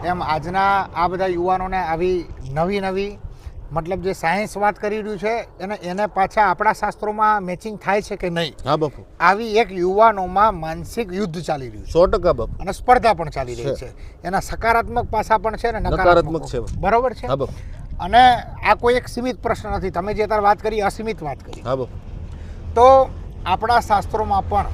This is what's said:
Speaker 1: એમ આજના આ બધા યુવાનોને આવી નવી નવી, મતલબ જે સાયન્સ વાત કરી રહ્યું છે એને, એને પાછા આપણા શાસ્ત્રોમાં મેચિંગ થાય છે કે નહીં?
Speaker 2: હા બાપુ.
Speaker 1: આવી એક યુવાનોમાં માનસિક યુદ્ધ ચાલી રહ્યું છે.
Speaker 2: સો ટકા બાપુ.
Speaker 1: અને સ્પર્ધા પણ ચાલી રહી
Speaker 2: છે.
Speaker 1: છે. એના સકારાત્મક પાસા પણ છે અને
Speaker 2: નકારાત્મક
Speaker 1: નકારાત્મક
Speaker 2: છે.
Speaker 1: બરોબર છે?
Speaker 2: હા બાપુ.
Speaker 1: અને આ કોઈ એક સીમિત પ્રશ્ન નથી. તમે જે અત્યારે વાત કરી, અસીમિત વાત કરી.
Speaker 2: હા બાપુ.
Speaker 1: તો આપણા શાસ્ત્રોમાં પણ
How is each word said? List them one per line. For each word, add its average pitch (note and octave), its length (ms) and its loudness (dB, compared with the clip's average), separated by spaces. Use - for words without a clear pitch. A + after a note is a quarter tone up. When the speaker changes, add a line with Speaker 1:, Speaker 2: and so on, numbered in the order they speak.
Speaker 1:
એમ F3 180 -2
આજના F3+ 720 0
આ E3+ 140 0
બધા F#3 180 -2
યુવાનોને F#3 500 0
આવી F3 500 -2
નવી F3 300 0
નવી, G3 380 -4
મતલબ E3+ 300 -4
જે F#3 120 -2
સાયન્સ F#3 420 -2
વાત G3+ 200 2
કરી G#3+ 260 -4
રહ્યું G#3 160 -6
છે G#3+ 280 -4
એને, G3 140 -6
એને G3 320 -4
પાછા G3 360 2
આપણા G#3 300 4
શાસ્ત્રોમાં G#3+ 720 0
મેચિંગ F3+ 340 -8
થાય G3 240 2
છે G3+ 140 -8
કે F3+ 140 -4
નહીં? E3+ 240 -2
Speaker 2:
હા C#3+ 120 2
બાપુ. D3+ 260 -2
Speaker 1:
આવી G3+ 380 4
એક G#3 140 2
યુવાનોમાં G3 840 2
માનસિક E3+ 580 -8
યુદ્ધ F#3 280 -4
ચાલી C#3+ 280 -4
રહ્યું G#2+ 180 -12
છે. - 60 -8
Speaker 2:
સો E3+ 140 8
ટકા F3 260 2
બાપુ. - 280 -2
Speaker 1:
અને F#3+ 120 -4
સ્પર્ધા A#3 420 4
પણ D#3+ 160 -6
ચાલી B2+ 240 -6
રહી A#2 100 -8
Speaker 2:
છે. C3+ 100 -2
Speaker 1:
છે. - 200 -12
એના F3+ 160 -2
સકારાત્મક A3+ 680 -2
પાસા A3 280 0
પણ G#3+ 180 -4
છે A#3 120 -2
અને A3 100 -4
Speaker 2:
નકારાત્મક F3 540 4
Speaker 1:
નકારાત્મક B2 380 -4
Speaker 2:
છે. - 100 -6
Speaker 1:
બરોબર A3+ 340 2
છે? - 120 -12
Speaker 2:
હા C3+ 100 -2
બાપુ. C3+ 160 -4
Speaker 1:
અને G3 180 4
આ G#3+ 100 8
કોઈ A#3+ 140 4
એક B3 140 -2
સીમિત B3 340 -6
પ્રશ્ન A3 260 -2
નથી. G3 220 -2
તમે F#3+ 240 -4
જે G#3 80 0
અત્યારે G#3 200 2
વાત G#3 160 6
કરી, A3 220 2
અસીમિત G3+ 420 -2
વાત C#3+ 200 -8
કરી. - 180 -14
Speaker 2:
હા B2 160 -2
બાપુ. B2 160 -6
Speaker 1:
તો C4 360 8
આપણા A3 340 2
શાસ્ત્રોમાં G#3 680 0
પણ G3 260 0